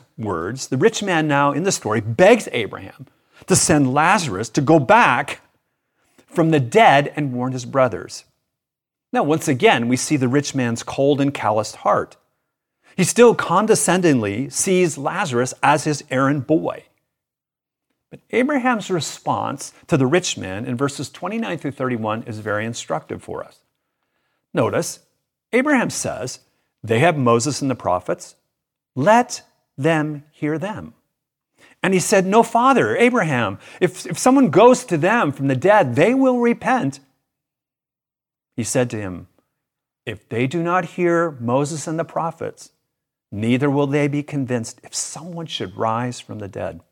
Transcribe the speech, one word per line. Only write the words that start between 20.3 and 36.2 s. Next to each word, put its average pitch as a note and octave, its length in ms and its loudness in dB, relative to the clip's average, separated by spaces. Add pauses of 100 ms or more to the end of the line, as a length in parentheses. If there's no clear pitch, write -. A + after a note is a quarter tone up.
man G2 260 -8
in B2+ 120 -6
verses C3+ 340 -4
twenty-nine G3 480 -8
through C#3 140 -8
thirty-one A2+ 500 -4
is A2 160 -10
very G#2 260 -4
instructive A#2 580 -8
for - 220 -12
us. - 140 -20 (960)
Notice, B2 460 -2 (520)
Abraham B3+ 380 0
says, - 500 -8 (420)
"They A2+ 180 0
have E3 180 4
Moses A#2+ 420 2
and C#3 100 -2
the B2+ 40 -4
prophets. - 600 -6 (580)
Let G#3+ 480 2 (340)
them D3+ 540 -2
hear D3+ 280 -6
them." D3 360 -10 (880)
And F3+ 100 0
he F#3 80 2
said, F#3+ 240 2
"No, G3+ 180 6
Father, A3+ 540 2
Abraham, D#3 600 0 (220)
if, - 260 -4
if F3 120 -8
someone C4 300 4
goes A#3 360 6
to E3+ 120 -2
them F3+ 360 2
from C#3 160 -4
the C3+ 80 0
dead, E3+ 400 4
they F#3+ 180 4
will C4 240 2